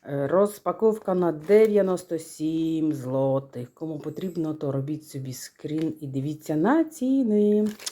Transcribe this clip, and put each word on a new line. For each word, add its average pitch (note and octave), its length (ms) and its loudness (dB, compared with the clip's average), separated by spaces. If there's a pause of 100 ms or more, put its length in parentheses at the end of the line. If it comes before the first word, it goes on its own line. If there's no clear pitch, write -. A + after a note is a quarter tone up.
Е, C#3 200 -2
розпаковка G3+ 880 0
на F3 180 2
дев'яносто F#3+ 840 4
сім D#3+ 760 -2
злотих. C3+ 800 -2
Кому D#3+ 240 -8
потрібно, D#3 560 -6
то D3+ 180 -4
робіть C#3+ 360 -6
собі C3 240 -10
скрін D#3 680 -6
і D3+ 60 -10
дивіться C#3+ 500 -4
на C#4 280 4
ціни. G#3+ 840 2 (240)